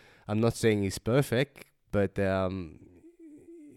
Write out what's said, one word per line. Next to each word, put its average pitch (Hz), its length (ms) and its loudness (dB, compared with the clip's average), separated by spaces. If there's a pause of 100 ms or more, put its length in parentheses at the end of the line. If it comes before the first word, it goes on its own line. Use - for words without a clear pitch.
(300)
I'm 107 80 0
not 113 160 2
saying 104 300 2
it's 95 140 -4
perfect, 131 680 -2 (240)
but, 101 300 0
um, 95 580 -2 (1000)